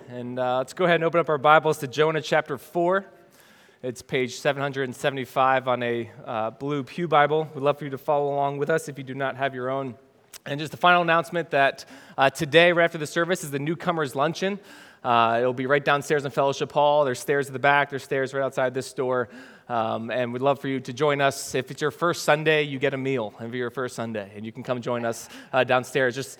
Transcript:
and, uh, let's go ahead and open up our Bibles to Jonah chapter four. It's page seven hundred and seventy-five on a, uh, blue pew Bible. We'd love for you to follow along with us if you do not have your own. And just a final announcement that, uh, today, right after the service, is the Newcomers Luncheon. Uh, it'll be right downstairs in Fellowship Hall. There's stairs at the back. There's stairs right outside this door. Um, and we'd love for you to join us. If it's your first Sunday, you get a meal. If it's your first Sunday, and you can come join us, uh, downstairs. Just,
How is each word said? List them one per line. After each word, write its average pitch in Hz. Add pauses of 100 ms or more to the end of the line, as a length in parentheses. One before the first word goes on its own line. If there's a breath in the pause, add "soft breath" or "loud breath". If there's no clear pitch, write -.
and, 123
uh, 127
let's 131
go 185
ahead 170
and 165
open 165
up 160
our 156
Bibles 151
to 147
Jonah 151
chapter 151
four. 175 (800 soft breath)
It's 127
page 127
seven 139
hundred 135
and 123
seventy-five 131
on 123
a, 117 (140)
uh, 113
blue 143
pew 175
Bible. 151
We'd 139
love 143
for 151
you 139
to 135
follow 143
along 143
with 147
us 160
if 135
you 139
do 131
not 131
have 135
your 127
own. 135 (520)
And 143
just 156
a 143
final 180
announcement 165
that, 139 (320 loud breath)
uh, 135
today, 170
right 170
after 165
the 151
service, 170
is 147
the 139
Newcomers 160
Luncheon. 170 (460 loud breath)
Uh, 117
it'll 127
be 127
right 143
downstairs 143
in 139
Fellowship 139
Hall. 147
There's 123
stairs 143
at 139
the 131
back. 143
There's 135
stairs 135
right 135
outside 131
this 127
door. 127 (400 loud breath)
Um, 113
and 120
we'd 123
love 139
for 143
you 135
to 127
join 143
us. 139
If 131
it's 139
your 147
first 170
Sunday, 156
you 139
get 139
a -
meal. 131
If 113
it's 117
your 123
first 127
Sunday, 110
and 104
you 113
can 127
come 127
join 120
us, - (240 loud breath)
uh, 131
downstairs. 127
Just, 131